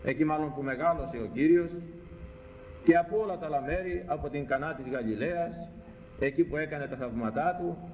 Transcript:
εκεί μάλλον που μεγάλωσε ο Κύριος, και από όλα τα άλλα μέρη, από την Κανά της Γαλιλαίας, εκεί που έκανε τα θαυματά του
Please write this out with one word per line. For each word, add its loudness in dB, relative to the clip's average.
εκεί 2
μάλλον 2
που -4
μεγάλωσε 0
ο -4
Κύριος, 6
και 10
από 4
όλα 0
τα -8
άλλα 2
μέρη, -2
από -2
την -2
Κανά 0
της -8
Γαλιλαίας, -2
εκεί 4
που 0
έκανε -2
τα -6
θαυματά 0
του -4